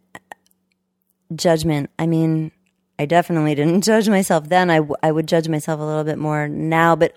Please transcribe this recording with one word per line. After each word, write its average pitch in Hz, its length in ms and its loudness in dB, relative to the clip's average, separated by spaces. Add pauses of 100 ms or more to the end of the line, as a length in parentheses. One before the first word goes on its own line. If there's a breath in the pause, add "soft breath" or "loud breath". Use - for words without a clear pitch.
(1300)
judgment. 156 640 0
I 165 80 -4
mean, 160 440 0 (480)
I 147 80 -4
definitely 160 480 0
didn't 165 300 2
<laughs> - 0 -
judge 214 240 2
myself 190 400 0
then. 180 220 2
I, 165 60 4
w-, 151 260 0
I 160 100 2
would 156 160 -2
judge 165 200 0
myself 151 320 -4
a 151 40 -8
little 151 200 -4
bit 151 140 -6
more 151 300 -4
now, 160 480 2
but 160 200 0